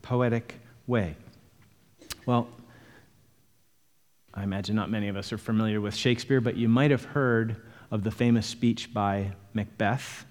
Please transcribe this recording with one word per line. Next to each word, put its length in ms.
poetic 540
way. 280
Well, 220
I 80
imagine 340
not 140
many 180
of 80
us 160
are 60
familiar 420
with 140
Shakespeare, 460
but 160
you 120
might 220
have 140
heard 520
of 120
the 60
famous 360
speech 480
by 380
Macbeth. 760